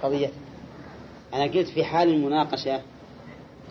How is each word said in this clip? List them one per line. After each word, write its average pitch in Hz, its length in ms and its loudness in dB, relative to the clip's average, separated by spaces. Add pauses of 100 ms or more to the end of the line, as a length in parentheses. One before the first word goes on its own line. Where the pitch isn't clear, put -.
قضية. 139 280 2 (1000)
أنا 135 100 2
قلت 170 240 2
في 156 160 0
حال 170 260 4
المناقشة، 143 720 2 (880)